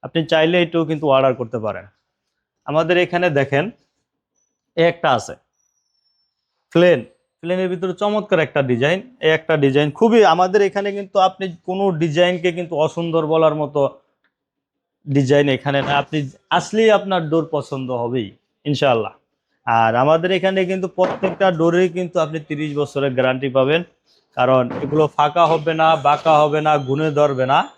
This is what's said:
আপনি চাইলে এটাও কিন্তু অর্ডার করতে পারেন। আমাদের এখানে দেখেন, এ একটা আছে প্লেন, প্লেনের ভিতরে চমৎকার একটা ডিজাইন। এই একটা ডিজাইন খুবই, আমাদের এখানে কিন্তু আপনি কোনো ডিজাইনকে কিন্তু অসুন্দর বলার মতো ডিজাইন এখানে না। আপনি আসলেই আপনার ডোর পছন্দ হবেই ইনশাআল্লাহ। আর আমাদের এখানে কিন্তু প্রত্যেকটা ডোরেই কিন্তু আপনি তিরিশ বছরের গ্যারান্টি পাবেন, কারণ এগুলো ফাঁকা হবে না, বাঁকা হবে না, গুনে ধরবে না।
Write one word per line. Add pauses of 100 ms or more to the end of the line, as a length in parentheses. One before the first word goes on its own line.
আপনি (120)
চাইলে
এটাও
কিন্তু
অর্ডার
করতে
পারেন। (800)
আমাদের
এখানে
দেখেন, (1120)
এ
একটা
আছে (1400)
প্লেন, (420)
প্লেনের
ভিতরে
চমৎকার
একটা
ডিজাইন। (200)
এই
একটা
ডিজাইন
খুবই,
আমাদের
এখানে
কিন্তু
আপনি (200)
কোনো (180)
ডিজাইনকে
কিন্তু (120)
অসুন্দর
বলার
মতো (1300)
ডিজাইন
এখানে
না।
আপনি (400)
আসলেই
আপনার
ডোর
পছন্দ
হবেই (380)
ইনশাআল্লাহ। (540)
আর
আমাদের
এখানে
কিন্তু
প্রত্যেকটা
ডোরেই
কিন্তু
আপনি
তিরিশ
বছরের
গ্যারান্টি
পাবেন, (560)
কারণ (180)
এগুলো
ফাঁকা
হবে
না,
বাঁকা
হবে
না,
গুনে
ধরবে
না। (180)